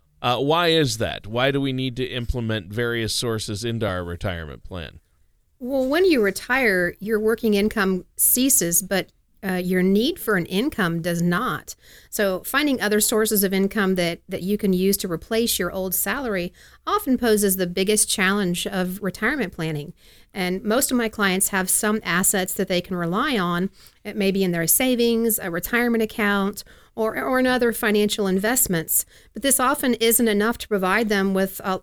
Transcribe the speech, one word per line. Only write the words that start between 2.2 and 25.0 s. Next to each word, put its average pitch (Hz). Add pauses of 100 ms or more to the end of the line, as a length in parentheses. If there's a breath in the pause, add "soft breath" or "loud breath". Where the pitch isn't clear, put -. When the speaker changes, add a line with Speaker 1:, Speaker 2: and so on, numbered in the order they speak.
Speaker 1:
various 117
sources 113
into 113
our 90
retirement 85
plan? 87 (640)
Speaker 2:
Well, 262
when 311
you 320
retire, 196
your 214
working 220
income 196 (120)
ceases, 196
but, 185 (280)
uh, 190
your 180
need 208
for -
an 175
income 190
does 170
not. 175 (340 loud breath)
So 190
finding 277
other 208
sources 214
of 190
income 196
that, 175
that 185
you 202
can 196
use 190
to -
replace 226
your 180
old 190
salary 202 (320 loud breath)
often 320
poses 208
the 185
biggest 196
challenge 190
of 190
retirement 220
planning. - (420 soft breath)
And 185
most 214
of 262
my 233
clients 208
have 185
some 214
assets 185
that 190
they 180
can 180
rely 208
on. 175 (320 loud breath)
It 208
may 196
be 190
in 180
their 170
savings, 233